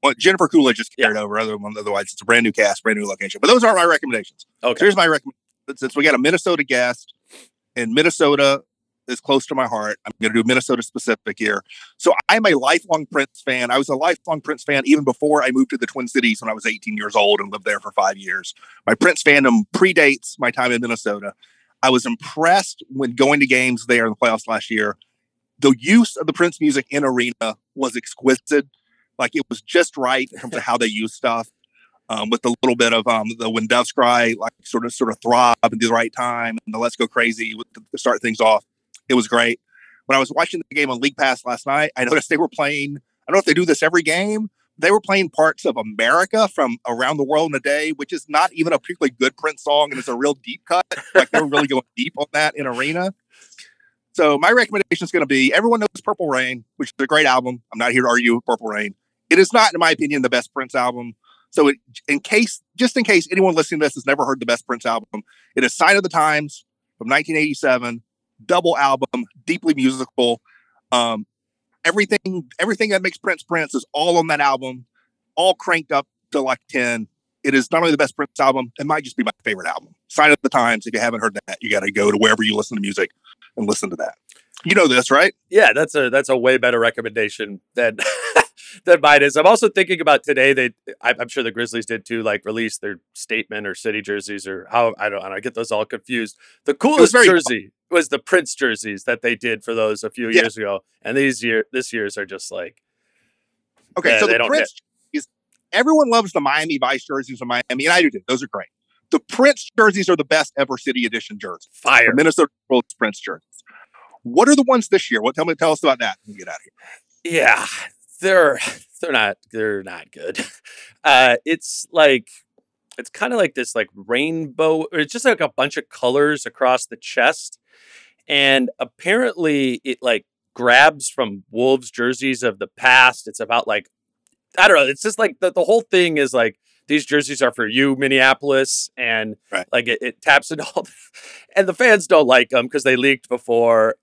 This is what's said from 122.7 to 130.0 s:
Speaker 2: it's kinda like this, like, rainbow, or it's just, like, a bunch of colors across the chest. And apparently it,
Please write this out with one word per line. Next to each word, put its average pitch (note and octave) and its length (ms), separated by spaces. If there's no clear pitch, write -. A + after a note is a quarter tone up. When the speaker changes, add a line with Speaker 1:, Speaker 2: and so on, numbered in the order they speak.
Speaker 2:
it's A#2+ 100
kinda B3 260
like G3+ 200
this, B2 200
like, G#2+ 200
rainbow, D#3 880
or D#3 160
it's D3 120
just, A#3+ 140
like, A#3 160
a C#3+ 80
bunch C#3 260
of D3 140
colors C#3 560
across B2+ 400
the - 100
chest. - 640
And C3+ 500
apparently D#3 1080
it, C3 180